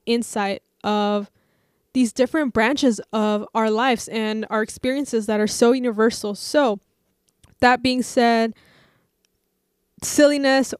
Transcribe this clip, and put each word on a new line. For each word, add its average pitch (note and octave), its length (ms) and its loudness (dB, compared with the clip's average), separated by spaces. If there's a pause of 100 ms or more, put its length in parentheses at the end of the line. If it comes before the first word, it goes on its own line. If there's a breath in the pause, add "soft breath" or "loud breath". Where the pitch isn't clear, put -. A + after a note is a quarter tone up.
insight A3 560 -4 (220)
of G#3 440 -2 (640)
these B3+ 200 0
different B3+ 400 0
branches A#3 480 2 (120)
of G#3+ 420 -2
our A3 160 0
lives A3+ 380 0
and G#3+ 400 -4
our G#3+ 140 -2
experiences B3 640 -4
that G#3+ 140 0
are G#3+ 60 2
so A#3 260 4
universal. A3+ 600 0
So, A#3 460 0 (800)
that A#3+ 220 4
being B3+ 200 0
said, A#3 520 2 (1500 soft breath)
silliness C#4 760 2